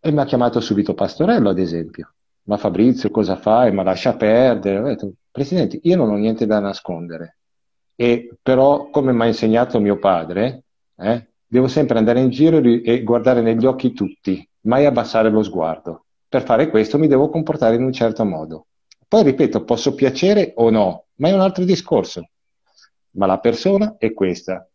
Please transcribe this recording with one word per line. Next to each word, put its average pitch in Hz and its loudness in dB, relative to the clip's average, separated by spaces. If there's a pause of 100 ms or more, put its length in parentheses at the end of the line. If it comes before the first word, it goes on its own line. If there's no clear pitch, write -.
E 170 0
mi 147 2
ha 131 0
chiamato 120 0
subito 104 -2
Pastorello, 147 0
ad 90 -2
esempio. 85 -8 (300)
"Ma 101 -4
Fabrizio, 104 0
cosa 95 -2
fai? 113 2
Ma 95 -2
lascia 92 -2
perdere." 107 2
Ho 113 -4
detto, 104 -6 (180)
"Presidente, 139 -4
io 170 2
non 139 2
ho 104 0
niente 110 -2
da 107 0
nascondere. 85 -10 (580)
E 120 -2 (100)
però, 135 2
come 135 0
m'ha 117 0
insegnato 117 0
mio 101 0
padre, 95 -2 (320)
eh, 117 -4 (140)
devo 127 2
sempre 127 0
andare 120 2
in 131 2
giro 160 2
e 151 6
ri-, 120 4
e 117 0
guardare 120 2
negli 113 2
occhi 131 0
tutti, - -6 (140)
mai 131 2
abbassare 117 0
lo 107 2
sguardo. 82 -6 (200)
Per - -2
fare - 2
questo 110 0
mi 156 2
devo 139 4
comportare 151 -2
in 120 0
un 131 -2
certo 113 -2
modo. 80 -8 (380)
Poi, 214 4
ripeto, 135 0
"Posso 127 -2
piacere 175 0
o 117 4
no, 98 0
ma 147 -2
è 196 2
un 196 2
altro 190 0
discorso." 151 -2 (800)
Ma 98 -2
la 95 0
persona 196 0
è 110 -2
questa. 92 -6